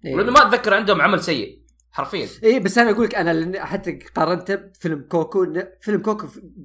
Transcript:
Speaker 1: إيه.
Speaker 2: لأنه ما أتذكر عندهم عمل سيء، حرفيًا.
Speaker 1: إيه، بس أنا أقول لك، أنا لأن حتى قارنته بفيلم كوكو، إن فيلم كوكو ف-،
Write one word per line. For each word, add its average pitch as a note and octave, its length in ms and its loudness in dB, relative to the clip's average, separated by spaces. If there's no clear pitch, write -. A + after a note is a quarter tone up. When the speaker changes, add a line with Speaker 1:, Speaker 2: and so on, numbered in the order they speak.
Speaker 1:
إيه. C3+ 120 -4
Speaker 2:
لأنه A#3+ 160 0
ما G3+ 160 8
أتذكر G#3+ 260 2
عندهم G3+ 260 2
عمل F3+ 220 2
سيء، C3 420 -6
حرفيًا. D3 380 -8
Speaker 1:
إيه، A3+ 180 4
بس G3 180 0
أنا A#3 120 4
أقول A3 140 2
لك، G#3+ 100 -2
أنا E3+ 180 0
لأن E3 340 -4
حتى F#3+ 320 -8
قارنته F3 400 0
بفيلم D#3+ 560 -8
كوكو، F3 340 0
إن E3+ 240 -6
فيلم G#3 220 -2
كوكو G#3 240 -4
ف-، - 140 -18